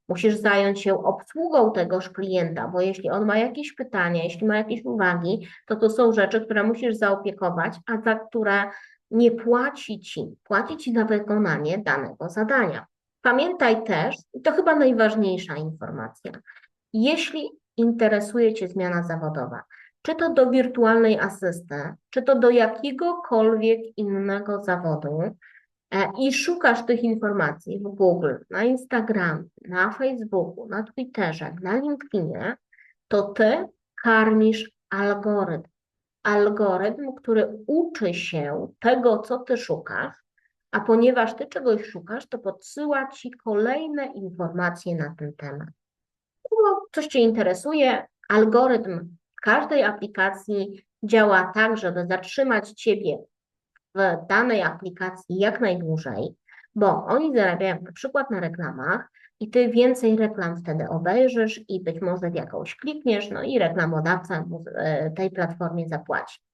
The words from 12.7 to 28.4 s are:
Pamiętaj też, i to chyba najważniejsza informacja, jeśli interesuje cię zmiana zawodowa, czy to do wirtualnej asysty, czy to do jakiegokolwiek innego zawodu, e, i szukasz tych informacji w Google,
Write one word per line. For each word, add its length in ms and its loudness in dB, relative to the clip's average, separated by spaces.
Pamiętaj 640 2
też, 320 -2
i 80 -14
to 100 2
chyba 220 4
najważniejsza 840 2
informacja, 760 -10
jeśli 580 0
interesuje 800 2
cię 140 -6
zmiana 340 -2
zawodowa, 600 -6
czy 80 -2
to 180 0
do 180 6
wirtualnej 680 4
asysty, 720 -6
czy 120 -2
to 160 4
do 120 8
jakiegokolwiek 1300 2
innego 680 -4
zawodu, 580 -2
e, 280 -2
i 140 0
szukasz 540 0
tych 160 0
informacji 760 -2
w 40 -10
Google, 520 2